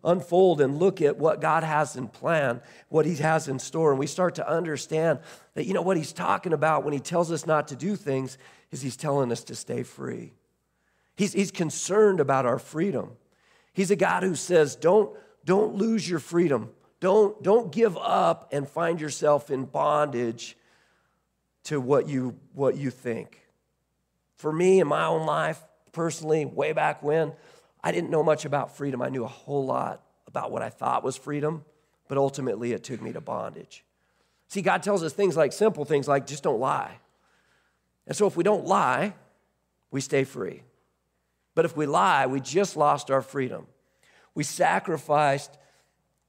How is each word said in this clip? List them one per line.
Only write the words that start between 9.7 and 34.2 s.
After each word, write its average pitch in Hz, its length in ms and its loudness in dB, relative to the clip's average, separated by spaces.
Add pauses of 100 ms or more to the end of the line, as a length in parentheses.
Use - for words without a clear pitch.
free. 123 500 -12 (840)
He's, 202 180 -2
he's 196 160 0
concerned 190 680 2
about 135 280 4
our 123 120 2
freedom. 151 520 -4 (640)
He's 190 160 0
a 202 60 4
God 185 260 2
who 185 120 0
says, 151 400 4
"Don't, 196 400 4 (300)
don't 202 300 2
lose 214 340 0
your 170 100 -2
freedom. 147 520 0 (300)
Don't, 202 420 4
don't 214 280 4
give 202 280 2
up 180 540 0
and 139 140 -2
find 170 320 -2
yourself 147 520 0
in 131 160 -4
bondage 143 920 -2 (1080)
to 151 140 -4
what 131 300 2
you, 127 300 -4 (160)
what 135 220 0
you 139 140 -6
think." - 500 -10 (960)
For 151 140 -6
me, 185 300 4
in 160 60 4
my 151 180 0
own 160 220 -2
life, 156 340 -2 (320)
personally, 156 540 -2
way 147 260 -4
back 151 300 -2
when, 151 320 0 (480)
I 165 100 -2
didn't 170 160 -2
know 156 140 0
much 151 240 0
about 139 300 -4
freedom. 135 260 -4
I 131 80 -4
knew 131 120 -4
a 117 60 -6
whole 139 380 -6
lot 131 360 -4 (240)
about - 240 -8
what 120 120 -6
I 113 80 -8
thought 127 340 -2
was 131 120 -4
freedom, 147 480 -6 (440)
but 139 80 -4
ultimately 127 560 -2
it 107 100 -6
took 117 200 -10
me - 100 -10
to - 80 -10
bondage. - 640 -10 (640)